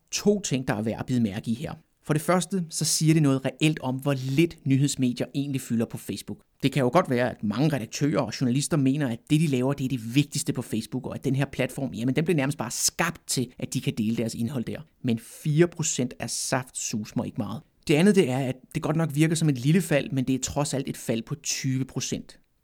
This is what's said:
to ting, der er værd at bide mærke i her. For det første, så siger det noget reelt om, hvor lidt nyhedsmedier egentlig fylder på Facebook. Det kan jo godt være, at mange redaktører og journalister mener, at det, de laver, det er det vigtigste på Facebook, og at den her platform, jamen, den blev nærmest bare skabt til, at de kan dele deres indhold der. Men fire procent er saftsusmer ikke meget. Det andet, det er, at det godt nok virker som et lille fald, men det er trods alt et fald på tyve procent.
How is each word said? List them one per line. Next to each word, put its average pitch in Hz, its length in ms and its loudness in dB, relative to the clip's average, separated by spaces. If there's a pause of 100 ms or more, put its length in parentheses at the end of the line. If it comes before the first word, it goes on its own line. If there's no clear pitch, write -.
(120)
to 208 300 2
ting, 135 260 -2
der 131 60 0
er 104 80 -2
værd 110 180 -2
at - 60 -6
bide - 160 2
mærke 110 300 -2
i - 20 2
her. 143 200 -8 (300)
For 151 100 0
det 151 80 2
første, 180 480 0
så - 160 -4
siger 156 280 4
det 160 100 6
noget 135 220 2
reelt 156 340 0
om, 131 160 -4
hvor 139 180 0
lidt 135 520 0
nyhedsmedier 131 600 2 (100)
egentlig 139 260 -2
fylder 113 240 0
på 117 120 -10
Facebook. - 440 -10 (220)
Det 151 80 4
kan 147 100 2
jo 123 120 4
godt 180 160 4
være, 123 220 2
at - 120 -12
mange 127 320 2
redaktører 143 460 -2
og 110 200 -4
journalister 139 360 2
mener, 135 320 2
at 117 100 -4 (100)
det, 151 100 6
de 165 80 4
laver, 131 260 2
det 135 120 -4
er 123 40 0
det 117 260 -2
vigtigste 143 380 2
på 131 80 -4
Facebook, 113 460 -4
og - 80 -8
at - 80 -10
den 131 120 0
her 139 100 2
platform, 131 480 -4
jamen, 127 220 -2
den 156 100 2
blev 180 100 2
nærmest 139 220 0
bare 127 140 -6
skabt - 560 -2
til, - 320 -2
at - 140 -8
de 127 80 -2
kan 139 160 -2
dele 113 200 0
deres 113 180 -4
indhold 117 280 -4
der. 104 160 -8 (240)
Men 113 160 0
fire 156 480 2
procent 131 520 -4
er 120 80 -8
saftsusmer - 960 -4
ikke 95 140 -8
meget. 107 240 -6 (260)
Det 156 60 4
andet, 180 220 6
det 156 140 4
er, 127 80 0
at 131 180 -2 (200)
det 156 60 -2
godt 156 140 0
nok 156 200 0
virker 160 200 4
som 156 140 2
et 135 80 2
lille 151 240 4
fald, - 300 0
men 131 140 0
det 131 100 2
er 127 40 0
trods 147 340 -2
alt 135 160 -4
et - 80 -6
fald 113 260 -2
på - 120 -8
tyve 131 500 -4
procent. - 540 -8 (240)